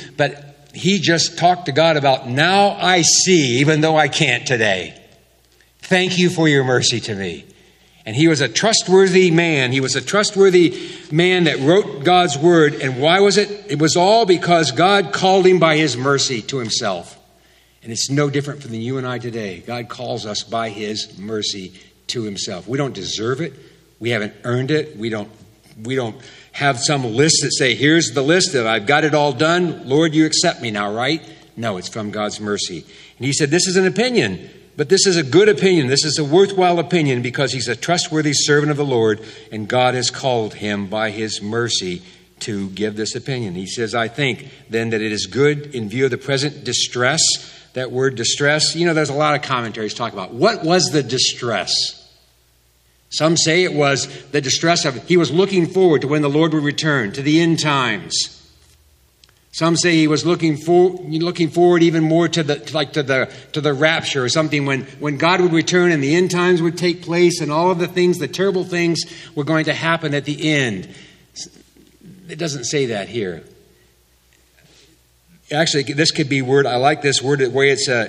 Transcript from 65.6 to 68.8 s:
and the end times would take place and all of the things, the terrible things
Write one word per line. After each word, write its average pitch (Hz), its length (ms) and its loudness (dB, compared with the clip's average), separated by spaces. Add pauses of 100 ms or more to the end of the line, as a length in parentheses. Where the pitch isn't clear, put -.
and 143 120 0
the 143 100 2
end 180 160 2
times 175 300 2
would 170 160 0
take 175 240 -2
place 170 400 2
and 143 100 -4
all 170 200 2
of 180 80 0
the 175 100 -2
things, 175 300 2
the 147 100 -6
terrible 185 360 -2
things 170 360 -2 (340)